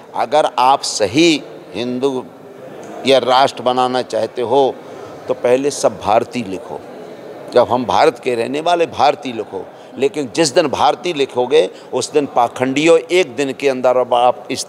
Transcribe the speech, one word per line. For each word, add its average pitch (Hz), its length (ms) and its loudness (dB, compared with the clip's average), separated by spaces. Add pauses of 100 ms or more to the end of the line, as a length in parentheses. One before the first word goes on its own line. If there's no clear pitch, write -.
(140)
अगर 123 340 0 (100)
आप 131 240 4
सही 135 600 2 (320)
हिंदू 123 500 -4 (840)
या 131 120 6
राष्ट्र 127 440 2
बनाना 127 400 0
चाहते 110 400 -4
हो 123 320 2 (540)
तो 170 60 -2
पहले 131 360 0
सब 110 300 -2
भारतीय 117 440 0
लिखो, 90 360 -10 (720)
जब 117 140 6
हम 123 160 0
भारत 117 340 2
के 123 160 -4
रहने 120 260 -4
वाले 170 260 0
भारतीय 131 460 0
लिखो, 98 340 -8 (320)
लेकिन 139 360 -2
जिस 151 200 2
दिन 170 140 4
भारतीय 139 440 0
लिखोगे 139 560 2 (240)
उस 123 200 -4
दिन 143 140 2
पाखंडियों 131 720 2
एक 165 380 0
दिन 135 160 -2
के 143 160 -2
अंदर 127 280 2
अब 123 180 2
आप 123 360 2
इस - 180 -6